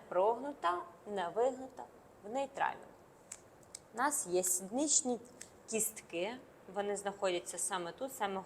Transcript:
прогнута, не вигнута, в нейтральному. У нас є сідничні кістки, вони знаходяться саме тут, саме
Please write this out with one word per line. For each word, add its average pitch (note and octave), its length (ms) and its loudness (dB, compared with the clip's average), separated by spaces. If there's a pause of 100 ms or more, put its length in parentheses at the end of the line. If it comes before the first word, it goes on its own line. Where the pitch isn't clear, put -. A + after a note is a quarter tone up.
прогнута, C4+ 720 2 (240)
не G3 220 0
вигнута, B3+ 560 0 (400)
в G3+ 80 -10
нейтральному. B3+ 520 -2 (1120)
У - 20 -16
нас C#4 300 2
є F3+ 160 4
сідничні G#3+ 800 2 (500)
кістки, G#3 640 -2 (400)
вони G3+ 220 0
знаходяться F#3+ 640 -2
саме F3 340 -2
тут, C4 220 -8
саме G3 320 -2